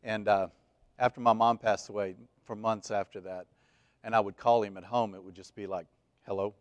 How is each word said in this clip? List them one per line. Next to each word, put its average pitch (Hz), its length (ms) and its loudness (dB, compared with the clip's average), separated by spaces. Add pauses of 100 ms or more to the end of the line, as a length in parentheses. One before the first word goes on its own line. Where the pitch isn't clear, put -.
And, 107 240 -4
uh, 98 200 4 (500)
after 123 240 0
my 120 120 6
mom 113 240 4
passed 107 320 0
away, 101 260 -4 (280)
for 117 120 -10
months 107 360 -4
after 101 300 -4
that, 92 240 -12 (580)
and 113 120 -6
I 113 40 8
would 101 160 0
call 117 280 4
him 101 140 -6
at 92 60 -16
home, 110 320 -2
it 95 80 -16
would 92 120 -18
just 92 200 -20
be 104 120 -10
like, 90 200 -6 (380)
Hello? 101 360 -2